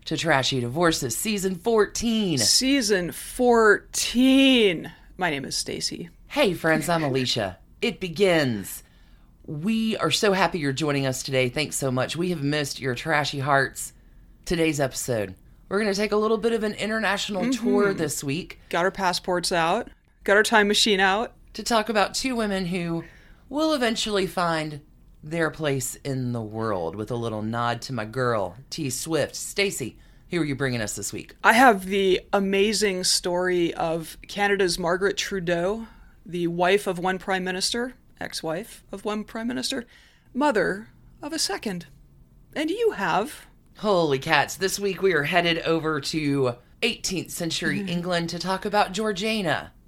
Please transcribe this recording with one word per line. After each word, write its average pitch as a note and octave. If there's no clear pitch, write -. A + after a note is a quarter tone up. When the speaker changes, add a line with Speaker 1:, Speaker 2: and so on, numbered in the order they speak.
Speaker 1:
to D#3+
Trashy C3+
Divorces, C#3
Season G3
fourteen. G#3
Speaker 2:
Season G3
fourteen. A#3+
My F3+
name C#3
is -
Stacy. -
Speaker 1:
Hey, A3
friends. D#3
I'm E3
Alicia. B2
It A#3
begins. D#3
We A3
are D#3+
so G3+
happy F3+
you're C#3
joining C#3+
us C3
today. C3
Thanks D3
so C3+
much. B2+
We F3+
have D#3+
missed C#3+
your C3
trashy D3
hearts. C#3
Today's D#3+
episode, A2+
we're G3
gonna G#3+
take G#3
a G#3
little G#3+
bit A3+
of G#3+
an G#3
international G3+
Speaker 2:
Mm-hmm. A#3
Speaker 1:
tour G3+
this D#3
week. C#3+
Speaker 2:
Got F3
our F#3+
passports F3+
out. F3+
Got G3
our G3+
time G#3
machine G#3
out. G3
Speaker 1:
To G#3+
talk A3
about G#3+
two C4
women G3
who E3+
will D#4
eventually A3
find D#3+
their D#3
place C#3
in C3
the A#2
world, G#2
with G#2+
a A#2+
little A2+
nod A#2
to C3+
my G#2+
girl, A2
T C#3+
Swift. D3+
Stacy, -
who E3+
are -
you C#3+
bringing B2+
us -
this G2+
week? -
Speaker 2:
I A3
have A3
the F#3+
amazing G3
story F3+
of E3
Canada's G3
Margaret F3+
Trudeau, F#3
the E3+
wife F3+
of F3+
one F#3
prime F#3+
minister, G3
ex-wife -
of G3+
one G#3
prime A3+
minister, B3
mother G#3+
of D4+
a D#4+
second. F#3
And D#4
you A4
have G3
Speaker 1:
Holy E3+
cats. C#3+
This F#3
week G3
we F#3
are D3
headed E3+
over D#3
to C#3
eighteenth F#3+
century F3
Speaker 2:
Mm-hmm. G3
Speaker 1:
England F3
to E3+
talk F#3+
about G3+
Georgiana G3